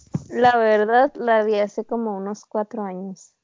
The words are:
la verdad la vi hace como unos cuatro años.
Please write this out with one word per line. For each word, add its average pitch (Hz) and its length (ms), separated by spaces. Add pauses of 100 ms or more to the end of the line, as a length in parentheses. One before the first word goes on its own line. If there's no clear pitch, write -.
(300)
la 240 260
verdad 220 580
la 226 300
vi 214 140
hace 208 260
como 226 320
unos 196 300
cuatro 214 380
años. 185 480 (100)